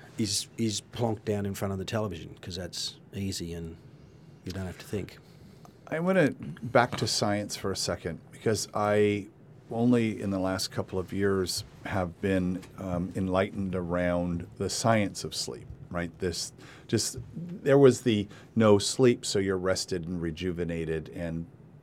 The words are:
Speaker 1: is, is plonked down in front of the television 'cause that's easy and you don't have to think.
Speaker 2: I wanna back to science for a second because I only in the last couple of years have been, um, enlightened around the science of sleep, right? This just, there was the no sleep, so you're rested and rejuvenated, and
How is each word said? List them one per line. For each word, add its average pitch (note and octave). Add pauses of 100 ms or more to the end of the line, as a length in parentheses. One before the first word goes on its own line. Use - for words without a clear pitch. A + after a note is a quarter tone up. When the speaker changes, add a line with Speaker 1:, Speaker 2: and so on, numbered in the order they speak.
(160)
Speaker 1:
is, G#2 (100)
is A2 (120)
plonked A2+
down G2+
in G2
front G2
of G2
the F#2
television F2+
'cause F2+
that's - (180)
easy F2+
and E2 (680)
you E2
don't F#2+
have F2
to -
think. F#2 (720)
Speaker 2:
I D#3
wanna F3 (320)
back A#2+
to A#2
science G#2
for G2
a F2+
second F2 (100)
because -
I G#2 (460)
only A#2
in G2
the F#2+
last F#2
couple -
of F2
years G2 (200)
have F2+
been, F#2 (180)
um, F2+
enlightened F#2+
around F2 (120)
the F#2+
science G#2+
of D#2+
sleep, - (240)
right? E2+
This F2 (360)
just, - (180)
there E3
was C3
the G#2 (260)
no G#2+
sleep, B2
so -
you're G2
rested F#2
and F2
rejuvenated, E2
and E2 (360)